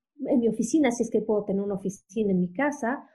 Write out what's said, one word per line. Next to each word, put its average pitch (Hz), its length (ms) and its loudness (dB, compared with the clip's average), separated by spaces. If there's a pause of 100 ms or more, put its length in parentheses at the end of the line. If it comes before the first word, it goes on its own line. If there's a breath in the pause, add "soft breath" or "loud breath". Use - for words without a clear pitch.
(260)
en 262 140 2
mi 233 100 4
oficina, 247 420 2
si 240 120 -2
es - 80 -4
que 208 100 2
puedo 208 240 0
tener 196 160 0
una 202 140 -4
oficina 196 560 -4
en 180 100 4
mi 175 100 -2
casa, 277 640 -2